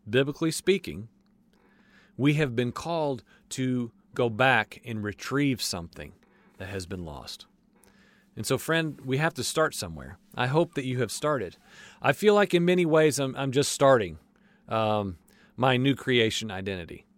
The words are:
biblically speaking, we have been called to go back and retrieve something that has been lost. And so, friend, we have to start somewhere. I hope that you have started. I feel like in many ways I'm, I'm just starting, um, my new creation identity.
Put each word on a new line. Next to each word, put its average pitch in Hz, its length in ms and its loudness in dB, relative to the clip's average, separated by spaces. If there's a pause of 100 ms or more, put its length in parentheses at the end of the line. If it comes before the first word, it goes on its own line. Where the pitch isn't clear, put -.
biblically 139 440 0
speaking, 117 560 -2 (1080)
we 143 160 2
have 143 240 0
been 120 160 0
called 156 500 -4 (280)
to 127 420 -2 (200)
go 123 160 0
back 113 540 2
and 110 220 -8
retrieve 131 560 -2
something 82 500 -10 (460)
that 95 100 -12
has 95 180 -10
been 90 200 -10
lost. 69 400 -14 (920)
And 113 100 -10
so, 131 120 0
friend, 160 480 -2
we 131 120 0
have 160 180 0
to 120 80 -6
start 156 300 0
somewhere. 80 440 -10 (180)
I 123 120 -2
hope 165 260 2
that 143 100 -4
you 127 160 -2
have 117 140 -2
started. 135 420 -2 (460)
I 139 100 2
feel 208 220 4
like 202 200 4
in 175 120 4
many 180 200 4
ways 156 340 4
I'm, 135 180 -2
I'm 135 160 -4
just 139 180 2
starting, 113 480 4 (480)
um, 107 500 0 (380)
my 127 220 2
new 131 180 2
creation 113 560 0
identity. 92 540 -8 (120)